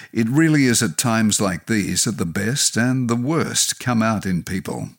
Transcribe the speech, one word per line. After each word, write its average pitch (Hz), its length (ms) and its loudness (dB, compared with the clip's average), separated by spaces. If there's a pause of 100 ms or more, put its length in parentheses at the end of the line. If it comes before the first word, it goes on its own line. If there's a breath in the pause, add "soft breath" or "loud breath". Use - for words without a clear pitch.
(120)
It 113 180 0
really 151 360 4
is 117 180 4
at 90 140 -2
times 113 420 2
like 92 260 -2
these 95 380 0
that 110 140 -2
the 101 80 -2
best 104 520 -2
and 127 320 0
the 117 60 2
worst 123 640 -2
come 117 240 0
out 110 220 0
in 90 180 0
people. - 560 -6